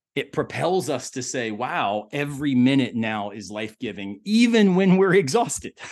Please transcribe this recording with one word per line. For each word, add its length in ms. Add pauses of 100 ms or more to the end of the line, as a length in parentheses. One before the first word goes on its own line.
(140)
It 180
propels 580
us 220
to 100
say, 280
"Wow, 640
every 420
minute 400
now 360
is 200
life-giving, 760
even 500
when 240
we're 160
exhausted," 640 (140)